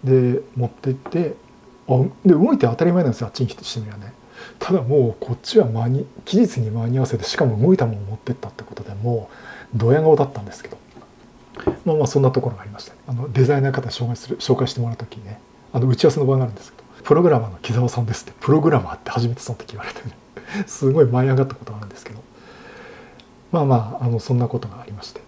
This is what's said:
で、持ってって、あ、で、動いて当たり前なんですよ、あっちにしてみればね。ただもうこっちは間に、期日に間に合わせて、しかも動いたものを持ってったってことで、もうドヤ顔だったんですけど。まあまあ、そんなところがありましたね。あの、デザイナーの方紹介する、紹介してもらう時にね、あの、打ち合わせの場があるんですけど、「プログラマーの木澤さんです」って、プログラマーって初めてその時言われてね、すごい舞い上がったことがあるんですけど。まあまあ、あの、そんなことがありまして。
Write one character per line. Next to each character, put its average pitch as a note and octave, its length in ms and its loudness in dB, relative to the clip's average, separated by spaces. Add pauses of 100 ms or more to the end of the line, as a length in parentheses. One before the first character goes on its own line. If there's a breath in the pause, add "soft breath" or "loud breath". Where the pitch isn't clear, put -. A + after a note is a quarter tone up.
で、 C3 360 4 (140)
持 B2 120 -2
っ - 20 -2
て - 220 -6
っ - 20 0
て、 D#3+ 420 -4 (540)
あ、 B2+ 100 4 (260)
で、 F#3 80 10
動 G3+ 200 4
い - 40 2
て B2+ 100 2
当 A#2 80 0
た E3 100 0
り F3 80 4
前 F3+ 100 2
な C#3 60 2
ん - 20 0
で A2+ 60 -2
す - 40 -6
よ、 A2+ 60 -4
あ - 20 -6
っ - 40 -18
ち C3+ 100 -2
に A#2+ 60 -2
し - 240 -14
て B2 80 -6
み G#2+ 60 -10
れ G#2 40 -14
ば G2+ 60 -16
ね。 G#2 160 -16 (460 loud breath)
た - 140 -2
だ F3+ 80 2
も B2+ 280 2
う G#2+ 100 -6
こ - 140 -6
っ - 80 -6
ち - 180 4
は E3 80 4
間 A2+ 200 -2
に、 C3 200 -2 (180)
期 - 120 0
日 A3 200 2
に A2 140 -2
間 A2+ 160 -2
に B2+ 100 0
合 C3 40 2
わ B2+ 60 0
せ - 100 -4
て、 G2 60 -6
し - 120 -6
か C3 100 2
も G#2+ 160 0
動 F3+ 120 6
い F#3+ 40 4
た C3 80 2
も A2+ 80 -2
の G2+ 60 -8
を - 20 -10
持 G2+ 140 -8
っ - 20 -14
て - 140 -10
っ A#2+ 40 -4
た - 140 -12
っ - 40 -20
て - 100 -18
こ - 120 -18
と - 80 -14
で、 G2+ 120 -14
も A2+ 340 -4 (460 loud breath)
う - 20 0
ド A2+ 140 4
ヤ D3+ 100 6
顔 D#3 140 8
だ C#3+ 100 4
っ C#3 60 -10
た G#2+ 100 -12
ん G2+ 40 -14
で G2+ 80 -14
す - 100 -20
け - 60 -16
ど。 - 80 -16 (1080 loud breath)
ま D#3+ 80 2
あ - 20 2
ま D3+ 100 2
あ、 - 20 0
そ - 120 2
ん C#3 40 4
な B2+ 80 4
と - 100 0
こ B2+ 80 -2
ろ G#2 60 -10
が G2 60 -16
あ - 40 -16
り G#2 60 -16
ま G#2+ 80 -16
し - 60 -14
た - 80 -20
ね。 - 140 -20
あ B2+ 60 -6
の、 A#2+ 180 -6
デ B2+ 140 4
ザ C#3 120 4
イ C3+ 40 2
ナ C3+ 80 2
ー - 20 -4
の C3 100 -2
方 B2 80 -8
紹 A#2+ 180 -6
介 A#2+ 80 -4
す - 140 -18
る、 - 80 -6
紹 - 180 2
介 B2+ 120 -2
し - 60 -8
て - 60 -8
も A#2 80 -2
ら A#2 60 -6
う - 40 -12
時 - 200 -14
に G#2 80 -18
ね、 G2+ 140 -16 (340)
あ B2+ 60 -2
の、 B2+ 80 2
打 B2+ 80 4
ち - 100 0
合 - 20 8
わ C#3+ 60 6
せ D#3 60 -2
の C#3 60 2
場 C3+ 120 4
が C3 60 2
あ - 40 -2
る A2 60 -8
ん - 20 -14
で - 60 -18
す - 100 -20
け - 60 -20
ど、 - 60 -20 (200 loud breath)
「プ - 100 4
ロ D#3+ 80 6
グ F3 80 6
ラ C#3 100 4
マ A2 80 -6
ー G2+ 40 -10
の F2+ 100 -16
木 - 120 -6
澤 A#2+ 160 0
さ A#2+ 120 -4
ん A2+ 40 -2
で A2+ 80 -4
す」 - 160 -10
っ - 20 -20
て、 - 80 -20
プ - 120 0
ロ D3+ 100 4
グ D#3 80 4
ラ C#3+ 100 4
マ F#2 120 -8
ー - 40 -10
っ - 40 -20
て - 120 -12
初 A#2 160 -2
め A#2+ 80 -2
て - 60 -16
そ - 100 -10
の A2+ 60 -8
時 - 140 -18
言 G#2 80 -14
わ - 60 -12
れ - 60 -12
て - 160 -16
ね、 - 80 -14 (520 loud breath)
す - 240 -2
ご D#3 100 4
い C#3 40 8
舞 B2 200 2
い C3+ 40 2
上 C3 60 4
が C3+ 80 4
っ C3+ 40 -2
た - 80 -12
こ - 100 -20
と - 60 -14
が G#2+ 80 -12
あ - 20 -12
る G2+ 60 -14
ん - 20 -16
で - 80 -20
す - 80 -20
け - 80 -16
ど。 - 80 -18 (1300 loud breath)
ま E3+ 100 0
あ C#3+ 40 2
ま A#2+ 360 2
あ、 B2 40 -4
あ - 20 0
の、 A#2 120 0
そ - 140 -4
ん A#2+ 60 2
な A#2+ 80 0
こ - 120 -4
と - 80 -10
が F#2 140 -14
あ - 40 -18
り G#2 80 -14
ま G#2 100 -14
し - 80 -18
て。 - 160 -18